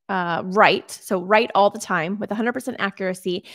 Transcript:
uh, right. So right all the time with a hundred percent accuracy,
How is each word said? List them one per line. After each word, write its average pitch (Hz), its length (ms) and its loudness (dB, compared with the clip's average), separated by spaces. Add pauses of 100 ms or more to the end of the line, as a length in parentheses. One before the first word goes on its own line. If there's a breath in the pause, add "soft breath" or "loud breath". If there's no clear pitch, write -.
uh, 175 360 -4
right. 185 440 4
So - 320 -6
right 214 320 2
all 202 160 6
the 214 80 -6
time 185 400 -4
with - 140 -8
a 202 40 -4
hundred 240 180 -2
percent 254 260 -8
accuracy, 185 640 -6 (120)